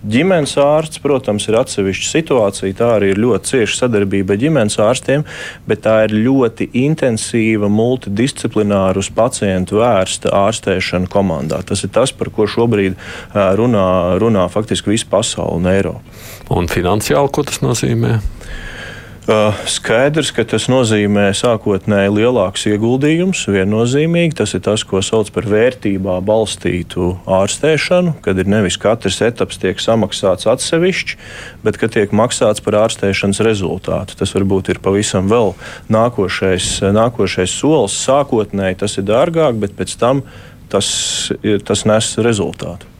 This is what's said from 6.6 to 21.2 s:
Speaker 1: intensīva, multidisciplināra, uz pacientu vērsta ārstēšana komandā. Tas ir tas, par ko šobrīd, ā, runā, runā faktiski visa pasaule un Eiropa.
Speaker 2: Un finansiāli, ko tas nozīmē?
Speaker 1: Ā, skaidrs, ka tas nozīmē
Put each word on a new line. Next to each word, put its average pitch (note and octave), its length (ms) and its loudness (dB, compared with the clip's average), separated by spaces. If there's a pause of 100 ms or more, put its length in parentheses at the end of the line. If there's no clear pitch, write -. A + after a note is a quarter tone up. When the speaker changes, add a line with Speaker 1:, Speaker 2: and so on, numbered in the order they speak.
Speaker 1:
intensīva, A2+ 960 0
multidisciplināra, G#2 1300 0
uz F#2+ 80 -6
pacientu G2+ 720 0
vērsta G#2+ 480 0 (160)
ārstēšana F#2 640 -2
komandā. D#2+ 560 -2
Tas - 160 -4
ir F#2+ 80 -6
tas, A#2+ 240 2
par - 160 -6
ko G#2+ 160 0
šobrīd, G#2 480 0 (400)
ā, G2 240 2
runā, A2 300 2 (340)
runā G#2 320 2
faktiski G#2 400 -2
visa - 160 -4
pasaule - 460 0
un F2+ 160 2
Eiropa. F#2+ 300 0 (500)
Speaker 2:
Un F2 160 0
finansiāli, G#2+ 640 0
ko D3 160 -2
tas - 160 -6
nozīmē? A#2+ 540 0 (1080)
Speaker 1:
Ā, A2 120 2 (280)
skaidrs, C#3+ 640 0
ka - 160 -2
tas - 240 -2
nozīmē G#2 640 2